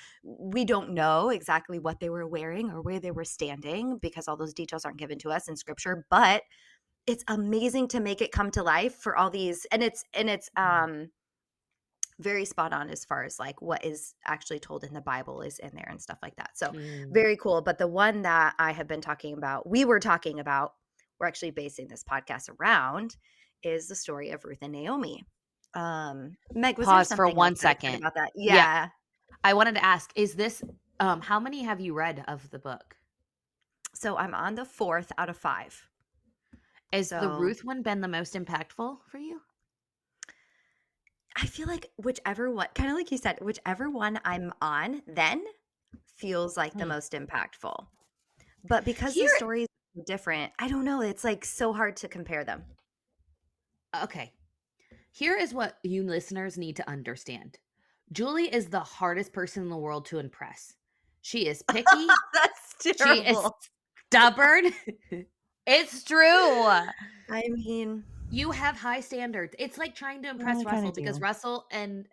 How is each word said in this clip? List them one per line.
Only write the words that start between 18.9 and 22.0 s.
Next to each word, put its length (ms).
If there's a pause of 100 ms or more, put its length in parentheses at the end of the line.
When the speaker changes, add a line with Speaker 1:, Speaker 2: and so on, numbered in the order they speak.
Speaker 1:
talking 360
about, 320
we 160
were 140
talking 400
about, 340 (460)
we're 80
actually 240
basing 360
this 160